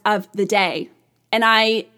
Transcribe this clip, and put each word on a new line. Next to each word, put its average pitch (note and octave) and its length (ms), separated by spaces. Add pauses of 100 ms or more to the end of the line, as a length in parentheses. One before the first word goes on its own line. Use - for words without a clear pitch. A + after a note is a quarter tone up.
of G#3 280
the G3+ 120
day, F3+ 440 (420)
and A3+ 140
I A3 420 (120)